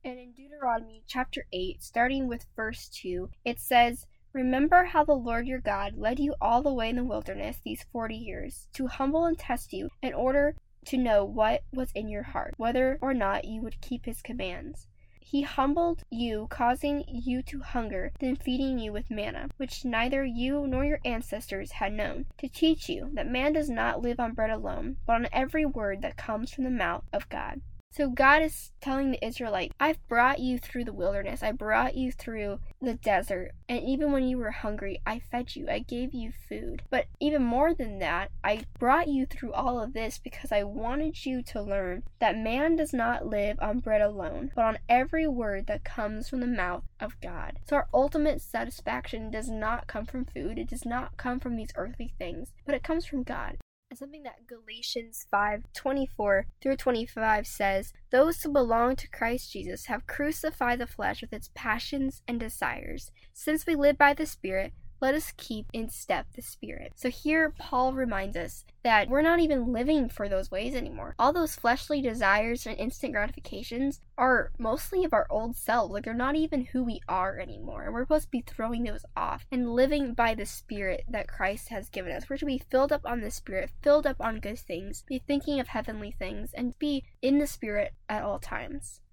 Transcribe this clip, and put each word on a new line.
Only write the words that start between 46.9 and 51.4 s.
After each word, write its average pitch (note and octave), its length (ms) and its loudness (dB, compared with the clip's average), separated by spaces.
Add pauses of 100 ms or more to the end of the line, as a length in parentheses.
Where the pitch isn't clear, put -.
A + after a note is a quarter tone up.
of - 200 -8
God." - 380 -6 (100)
So D4 60 2
our C#4+ 180 2
ultimate C#4 480 4
satisfaction - 920 -6
does A3 180 -4
not A3 380 -2
come A3 180 -6
from B3+ 200 -4
food. A3 340 -6
It E3+ 80 -4
does - 180 -6
not A#3+ 300 -4
come B3+ 240 -4